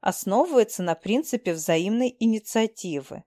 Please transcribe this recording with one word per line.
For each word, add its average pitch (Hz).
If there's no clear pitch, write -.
Основывается 220
на 175
принципе 220
взаимной 185
инициативы. 214